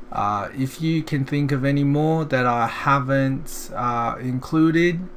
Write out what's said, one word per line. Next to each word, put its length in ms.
Uh, 380
if 240
you 220
can 220
think 260
of 140
any 180
more 400
that 220
I 220
haven't, 1080
uh, 460
included, 840